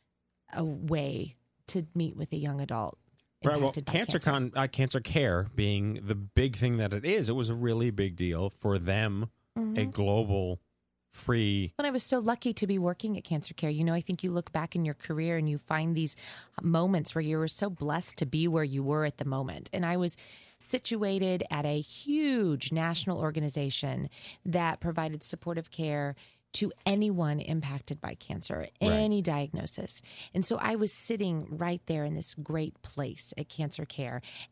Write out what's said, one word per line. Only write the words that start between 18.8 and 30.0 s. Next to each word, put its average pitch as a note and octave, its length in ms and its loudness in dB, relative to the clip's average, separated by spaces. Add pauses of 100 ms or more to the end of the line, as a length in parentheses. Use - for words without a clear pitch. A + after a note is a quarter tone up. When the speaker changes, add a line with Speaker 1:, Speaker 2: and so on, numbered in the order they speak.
Speaker 1:
were D3+ 220 2
at D3 120 -4
the C#3 60 -6
moment. C3+ 480 -2
And F3+ 140 0
I E3+ 100 2
was F3+ 220 0 (420)
situated G3 920 0
at D3 160 0
a D3 140 2
huge A#3+ 920 0
national E3 440 0
organization C#3+ 920 -2 (360)
that E3+ 360 0
provided D#3+ 420 -2
supportive E3 480 -4
care D3 440 -2 (400)
to - 180 0 (120)
anyone F#3 540 2
impacted C#3+ 640 -4
by - 140 -8
cancer, - 520 -6 (140)
Speaker 2:
Right. G#3 100 4
Speaker 1:
any G#3+ 300 4
diagnosis. D3+ 800 -4 (320)